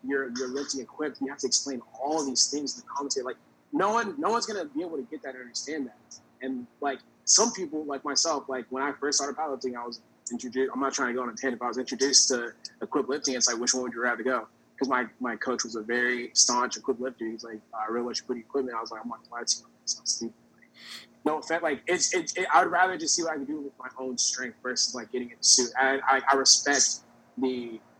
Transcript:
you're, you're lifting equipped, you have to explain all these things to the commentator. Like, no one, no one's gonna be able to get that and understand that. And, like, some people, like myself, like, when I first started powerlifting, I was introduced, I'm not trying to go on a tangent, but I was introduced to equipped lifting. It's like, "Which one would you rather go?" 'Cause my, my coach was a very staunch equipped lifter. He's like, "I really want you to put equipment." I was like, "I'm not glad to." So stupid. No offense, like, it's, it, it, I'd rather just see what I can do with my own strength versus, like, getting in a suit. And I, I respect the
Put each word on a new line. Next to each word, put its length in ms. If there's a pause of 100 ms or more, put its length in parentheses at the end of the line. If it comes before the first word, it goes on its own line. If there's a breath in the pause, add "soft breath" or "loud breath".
you're, 300
you're 120
lifting 340
equipped, 380
you 80
have 100
to 80
explain 340 (180)
all 260
these 240
things 260
to 80
the 40
commentator. 380
Like, 120 (360)
no 180
one, 280
no 120
one's 160
gonna 200
be 160
able 140
to 60
get 200
that 80
and 100
understand 460
that. 320 (240)
And, 240 (140)
like, 200 (240)
some 280
people, 320
like 200
myself, 440
like, 220
when 120
I 100
first 260
started 180
powerlifting, 400
I 100
was 140 (300)
introduced, 420
I'm 80
not 120
trying 160
to 60
go 80
on 80
a 40
tangent, 240
but 60
I 40
was 100
introduced 500
to 240 (280 loud breath)
equipped 280
lifting. 260
It's 140
like, 100
"Which 160
one 80
would 100
you 100
rather 200
go?" 240 (320)
'Cause 100
my, 180 (140)
my 160
coach 280
was 120
a 60
very 520
staunch 420
equipped 240
lifter. 260
He's 180
like, 160 (120)
"I 180
really 140
want 140
you 40
to 60
put 80
equipment." 400
I 40
was 100
like, 120
"I'm 60
not 200
glad 180
to." 100 (300)
So 180
stupid. 300 (920 loud breath)
No 120
offense, 240
like, 240
it's, 260
it, 240
it, 160
I'd 140
rather 320
just 160
see 80
what 100
I 40
can 100
do 120
with 200
my 100 (100)
own 200
strength 440
versus, 320
like, 160
getting 200
in 60
a 60
suit. 280 (100)
And 260
I, 140 (100)
I 60
respect 600 (420)
the 420 (200)